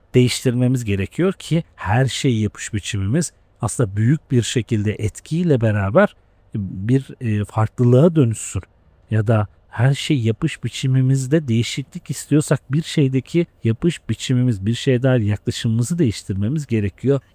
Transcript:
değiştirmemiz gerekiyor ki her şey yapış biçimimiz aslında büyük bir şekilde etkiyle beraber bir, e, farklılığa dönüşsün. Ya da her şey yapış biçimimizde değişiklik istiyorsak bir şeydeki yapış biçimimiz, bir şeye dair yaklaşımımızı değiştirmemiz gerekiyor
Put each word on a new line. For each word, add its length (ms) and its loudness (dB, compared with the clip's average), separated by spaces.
değiştirmemiz 720 2
gerekiyor 480 -2
ki 300 -4
her 300 0
şey 340 0
yapış 340 -4
biçimimiz 600 -2
aslında 340 -2
büyük 360 0
bir 100 2
şekilde 520 -2
etkiyle 680 -2
beraber 540 2
bir, 520 -2
e, 240 -2
farklılığa 720 4
dönüşsün. 460 0
Ya 160 0
da 200 2
her 240 2
şey 260 -2
yapış 440 -2
biçimimizde 840 0
değişiklik 640 -4
istiyorsak 520 0
bir 120 0
şeydeki 640 0
yapış 460 -2
biçimimiz, 560 -2
bir 80 0
şeye 300 0
dair 180 2
yaklaşımımızı 760 -2
değiştirmemiz 680 -2
gerekiyor 520 -2